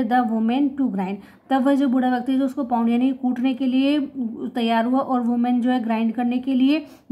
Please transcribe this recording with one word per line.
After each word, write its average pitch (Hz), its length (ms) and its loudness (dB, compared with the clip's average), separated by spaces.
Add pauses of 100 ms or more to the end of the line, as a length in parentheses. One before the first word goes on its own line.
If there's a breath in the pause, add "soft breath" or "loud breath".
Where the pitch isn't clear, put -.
(100)
the 240 200 2
woman 233 460 0
to 269 100 0
grind, 190 280 -4 (340 loud breath)
तब 269 140 2
वह 277 120 4
जो 277 120 2
बूढ़ा 254 220 2
व्यक्ति 254 280 0
जो 269 80 2
उसको 269 180 -4
पाउंड 233 260 0
यानी 247 240 2
कूटने 254 400 -2
के 262 120 -4
लिए 269 340 2 (560)
तैयार 226 300 2
हुआ 254 140 2
और 254 220 0
वुमेन 240 400 0
जो 247 80 0
है 254 140 0
ग्राइंड 226 300 0
करने 247 240 -2
के 262 160 -4
लिए, 277 320 2 (260 loud breath)